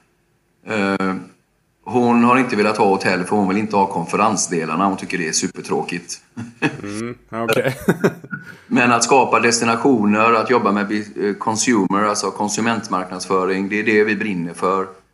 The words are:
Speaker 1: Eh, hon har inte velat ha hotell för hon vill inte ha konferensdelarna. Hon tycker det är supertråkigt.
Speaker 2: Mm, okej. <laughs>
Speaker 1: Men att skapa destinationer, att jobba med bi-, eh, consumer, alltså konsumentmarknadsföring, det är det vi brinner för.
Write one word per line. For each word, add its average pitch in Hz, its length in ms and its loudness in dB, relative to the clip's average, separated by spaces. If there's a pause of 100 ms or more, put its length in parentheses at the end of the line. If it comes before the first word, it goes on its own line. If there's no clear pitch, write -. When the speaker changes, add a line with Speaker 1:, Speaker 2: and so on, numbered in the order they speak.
(680)
Speaker 1:
Eh, 98 460 -2 (680)
hon 120 400 2
har 123 140 4
inte 113 180 0
velat 107 220 2
ha 107 120 4
hotell 95 340 0
för 92 120 -4
hon 101 120 2
vill 95 100 0
inte 104 180 -2
ha 98 120 4
konferensdelarna. 90 1000 -2
Hon 95 120 0
tycker 90 200 -8
det 85 100 -4
är 80 40 -6
supertråkigt. 85 920 -6 (640)
Speaker 2:
Mm, 110 320 -8 (140)
okej. 113 480 -2 (440)
<laughs> - 460 -16
Speaker 1:
Men 123 240 2
att 117 120 4
skapa 120 360 4
destinationer, 117 920 2
att 110 160 2
jobba 113 220 2
med 101 160 0
bi-, 104 420 -4
eh, 101 60 0
consumer, 101 680 0
alltså 104 280 0
konsumentmarknadsföring, 98 1400 -2
det 104 100 -2
är 107 40 -2
det 107 200 4
vi 107 120 0
brinner 90 380 -4
för. 95 340 -2 (260)